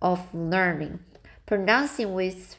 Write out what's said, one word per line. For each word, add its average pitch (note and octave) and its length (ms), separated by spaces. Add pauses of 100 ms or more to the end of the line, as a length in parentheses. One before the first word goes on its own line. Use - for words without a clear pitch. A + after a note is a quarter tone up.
of F3+ 320
learning, E3 640 (480)
pronouncing G#3+ 680
with F#3 460